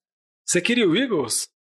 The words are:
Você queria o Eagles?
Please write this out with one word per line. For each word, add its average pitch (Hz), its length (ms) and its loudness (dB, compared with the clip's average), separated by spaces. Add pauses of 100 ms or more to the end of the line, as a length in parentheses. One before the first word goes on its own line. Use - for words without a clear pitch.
(460)
Você 175 140 0
queria 233 280 2
o 156 80 2
Eagles? 196 520 -2 (260)